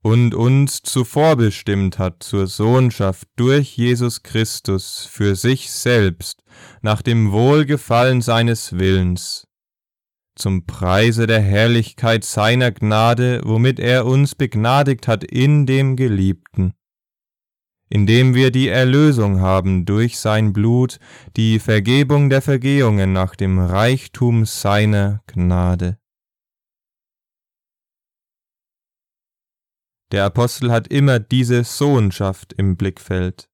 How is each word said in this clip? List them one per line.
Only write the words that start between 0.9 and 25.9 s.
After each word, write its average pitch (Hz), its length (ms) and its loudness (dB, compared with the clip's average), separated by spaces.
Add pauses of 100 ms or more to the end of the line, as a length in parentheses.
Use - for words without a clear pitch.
bestimmt 101 640 -2
hat 92 240 -6
zur 98 240 -4
Sohnschaft 110 880 -2
durch 135 400 0
Jesus 120 480 -2
Christus - 800 -6
für 101 300 -2
sich 127 360 -4
selbst, 104 720 -2 (400)
nach 107 200 -2
dem 110 320 0
Wohlgefallen 127 880 2
seines 117 580 -2
Willens, 92 680 -2 (920)
zum 95 300 -4
Preise 110 600 0
der 110 140 2
Herrlichkeit 113 840 0
seiner 120 480 0
Gnade, 117 720 0
womit 113 380 0
er 123 240 0
uns 135 300 2
begnadigt 131 760 0
hat 110 160 -2
in 143 400 2
dem 131 320 0
Geliebten, 95 760 -2 (1160)
indem 113 460 2
wir 131 160 4
die 131 160 0
Erlösung 127 720 2
haben 92 440 0
durch 107 340 -2
sein 107 340 0
Blut, 117 460 0 (360)
die 110 240 2
Vergebung 131 680 2
der 135 120 2
Vergehungen 123 680 0
nach 92 240 -2
dem 92 240 0
Reichtum 113 840 0
seiner 104 840 -2
Gnade. 90 680 -2 (4000)